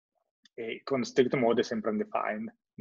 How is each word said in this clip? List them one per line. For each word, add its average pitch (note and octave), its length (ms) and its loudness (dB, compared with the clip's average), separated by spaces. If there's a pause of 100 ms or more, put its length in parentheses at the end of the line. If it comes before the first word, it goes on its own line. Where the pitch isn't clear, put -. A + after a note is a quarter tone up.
(520)
eh, A#2 300 -10
con C3 200 -2
strict A#2+ 320 2
mode A#2 280 4
è - 20 4
sempre A2 280 -4
undefined. G#2+ 600 -4 (260)